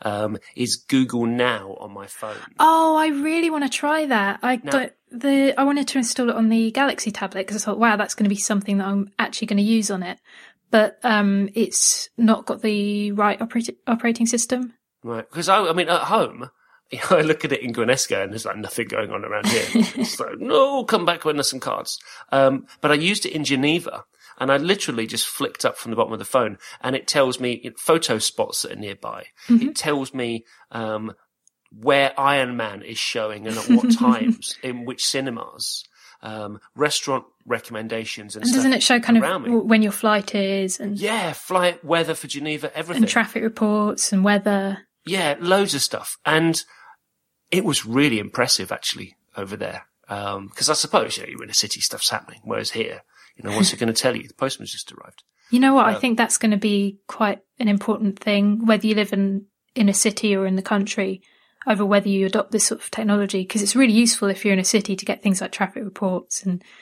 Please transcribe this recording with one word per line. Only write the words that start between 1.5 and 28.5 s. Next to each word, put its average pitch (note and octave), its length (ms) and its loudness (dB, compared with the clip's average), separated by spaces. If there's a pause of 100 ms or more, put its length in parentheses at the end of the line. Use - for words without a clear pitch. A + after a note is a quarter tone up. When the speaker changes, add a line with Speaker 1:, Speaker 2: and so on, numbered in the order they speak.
Speaker 1:
on G#2 140 -16
my G2 140 -16
phone. G#2+ 280 -12 (240)
Speaker 2:
Oh, D#4+ 380 6
I D#4 100 2
really D#4 420 0
wanna C#4+ 200 -2
try D4+ 360 0
that. G3+ 380 0
I B3 180 0
Speaker 1:
Now C#4 100 -6
Speaker 2:
got C4 200 0 (200)
the, C4+ 460 2
I C4+ 60 4
wanted C#4+ 240 2
to - 100 -2
install A#3+ 320 0
it A#3 60 0
on A3+ 140 4
the A3+ 220 2
Galaxy C4 380 0
tablet F#3+ 380 -6
'cause G#3 80 -6
I A3 100 -4
thought, G#3 140 -4
"Wow, A3 160 4
that's G3+ 200 -2
gonna G3+ 140 2
be G3+ 60 0
something G3 440 -2
that F#3+ 80 -2
I'm G3 300 -2
actually A3 300 -4
gonna G3+ 140 2
use G#3+ 280 2
on F#3 140 -4
it." F3+ 160 -10 (520)
But, G#3+ 320 4
um, G3+ 520 2
it's - 600 0
not A3+ 280 4
got - 160 -6
the G#3 520 -2
right G#3 260 2
operati-, A#3 380 -4 (100)
operating A#3 400 0
system. A#3+ 460 -2 (300)
Speaker 1:
Right. A2+ 260 -8
'Cause E3 180 -6
I, G3 180 4
I D#3+ 80 2
mean, F3 140 2
at E3+ 140 2
home, C3+ 480 0 (200)
<laughs> - 220 -20
you B2+ 80 -10 (100)
know, F#3 80 6
I D#3 40 6
look D#3 240 2
at C#3 80 0
it - 80 -2
in A#2+ 100 -6
Gwinesco A2+ 500 0
and G2 120 -6
there's, A2 120 -8
like, G2+ 120 -6
nothing G#2+ 320 -6
going G#2+ 220 -4
on G#2 120 -6
around G#2 240 -4
here. - 220 2
Speaker 2:
<laughs> - 40 -8 (220)
Speaker 1:
It's - 240 -4
like, - 200 -6
"No, C4+ 440 2
come F#3+ 220 0
back E3+ 180 -2
when D3+ 140 0
there's C#3 120 0
some C3 120 -8
cards." - 360 -6 (360)
Um, C3+ 340 2 (140)
but D3 100 2
I D3+ 40 4
used F3+ 300 0
it - 60 -6
in D3+ 140 -4
Geneva C#3+ 580 -2 (340)
and C3 140 0
I C#3 60 4
literally D3 500 -2
just A2 200 -4
flicked - 360 -6
up B2 140 0
from A#2 140 -10
the G#2+ 40 -6
bottom A2 160 0
of G#2+ 80 -8
the G2+ 60 -10
phone A2 320 0 (240)
and B2+ 140 -4
it - 120 -6
tells C3 320 2
me B2 380 -4
photo D#3 420 0
spots - 440 -4